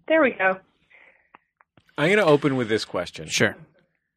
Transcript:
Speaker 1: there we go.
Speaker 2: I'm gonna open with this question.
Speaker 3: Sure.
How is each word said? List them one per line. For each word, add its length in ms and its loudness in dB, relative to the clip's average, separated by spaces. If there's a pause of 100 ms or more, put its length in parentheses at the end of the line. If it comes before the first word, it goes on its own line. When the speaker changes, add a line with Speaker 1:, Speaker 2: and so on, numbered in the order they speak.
Speaker 1:
there 140 2
we 100 0
go. 260 -2 (1400)
Speaker 2:
I'm 120 0
gonna 160 2
open 300 4
with 120 -2
this 160 -2
question. 440 -10
Speaker 3:
Sure. 280 -2 (600)